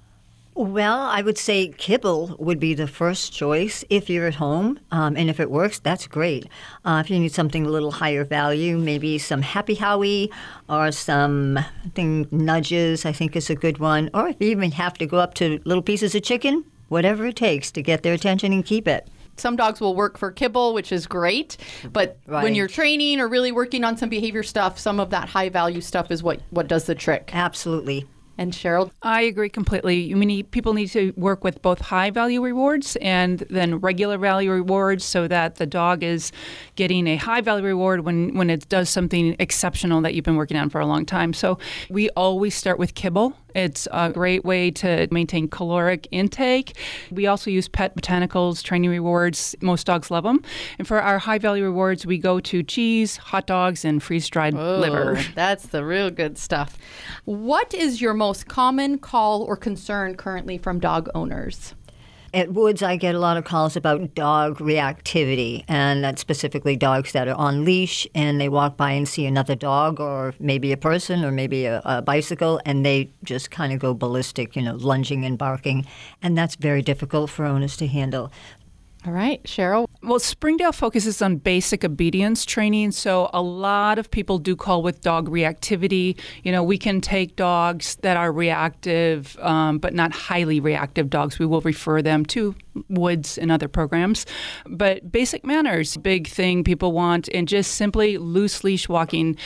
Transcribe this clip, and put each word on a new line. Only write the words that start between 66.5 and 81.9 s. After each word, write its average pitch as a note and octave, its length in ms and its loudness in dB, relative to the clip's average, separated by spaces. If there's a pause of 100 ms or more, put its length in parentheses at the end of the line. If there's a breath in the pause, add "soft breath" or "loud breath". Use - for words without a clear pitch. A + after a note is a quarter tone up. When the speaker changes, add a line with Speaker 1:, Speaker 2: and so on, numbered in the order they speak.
Speaker 1:
dogs C3+ 360 2
that B2+ 140 0
are C3 80 0
on C#3+ 300 2
leash F#3 500 2
and D3 240 2
they C#3+ 120 2
walk C#3+ 260 2
by C#3+ 140 2
and C#3+ 180 0
see D3+ 160 -4
another C3+ 300 2
dog C#3+ 440 0
or C3+ 400 -4
maybe C#3 320 0
a C3+ 60 0
person E3+ 480 0
or C#3 80 0
maybe C3 320 0
a, A#2 220 0
a B2 160 0
bicycle, D#3+ 640 0
and C#3 180 2
they C#3 260 2 (140)
just B2+ 260 -6
kinda C3+ 280 -4
go C3 160 0
ballistic, B2 640 -4
you B2+ 60 -2
know, A#2 120 -2
lunging C3 500 0
and B2+ 140 -4
barking. C3+ 480 -2 (360 loud breath)
And F3 140 2
that's E3 200 0
very C#3+ 260 0
difficult D3 480 -2
for D3+ 160 -4
owners C#3 320 -2
to D#3+ 80 -2
handle. C3+ 440 -2 (760 loud breath)
Speaker 2:
All E3+ 60 -6
right, G#3+ 320 -2
Cheryl. G#3 420 0 (160)
Speaker 3:
Well, A#3+ 160 2
Springdale D#4+ 540 0
focuses A3 500 0
on F#3+ 140 2
basic F#3 480 0
obedience F3+ 600 2